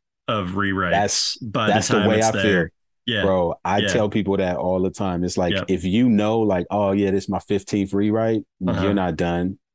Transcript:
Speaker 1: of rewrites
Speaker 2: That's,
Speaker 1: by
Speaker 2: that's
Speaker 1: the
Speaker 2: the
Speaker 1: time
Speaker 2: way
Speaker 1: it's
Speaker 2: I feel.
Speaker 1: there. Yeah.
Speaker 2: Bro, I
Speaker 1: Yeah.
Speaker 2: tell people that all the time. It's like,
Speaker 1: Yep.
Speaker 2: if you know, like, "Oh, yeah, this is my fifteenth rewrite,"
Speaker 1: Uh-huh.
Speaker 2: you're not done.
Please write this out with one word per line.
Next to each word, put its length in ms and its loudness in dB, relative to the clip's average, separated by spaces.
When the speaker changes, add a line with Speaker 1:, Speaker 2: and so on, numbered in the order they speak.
Speaker 1:
of 260 -2
rewrites 400 0
Speaker 2:
That's, 460 0
Speaker 1:
by 300 -2
Speaker 2:
that's 200 2
Speaker 1:
the 80 2
Speaker 2:
the 40 4
Speaker 1:
time 80 2
Speaker 2:
way 100 4
Speaker 1:
it's 100 4
Speaker 2:
I 40 2
feel. 100 0
Speaker 1:
there. 300 0
Yeah. 160 -2
Speaker 2:
Bro, 400 0
I 180 0
Speaker 1:
Yeah. 80 0
Speaker 2:
tell 200 2
people 300 0
that 180 0
all 260 -2
the 80 0
time. 320 -4
It's 140 -4
like, 160 0
Speaker 1:
Yep. 160 -4
Speaker 2:
if 160 -2
you 240 2
know, 320 2
like, 300 0
"Oh, 220 0
yeah, 180 2
this 140 0
is 40 -6
my 100 -2
fifteenth 540 -2
rewrite," 520 0
Speaker 1:
Uh-huh. 160 0
Speaker 2:
you're 120 2
not 220 0
done. 420 -2